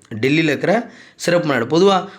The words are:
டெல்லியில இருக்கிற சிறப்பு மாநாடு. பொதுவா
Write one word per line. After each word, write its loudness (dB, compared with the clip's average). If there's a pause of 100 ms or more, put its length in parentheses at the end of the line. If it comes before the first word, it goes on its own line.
(220)
டெல்லியில 0
இருக்கிற -2 (240)
சிறப்பு -2
மாநாடு. 0
பொதுவா 2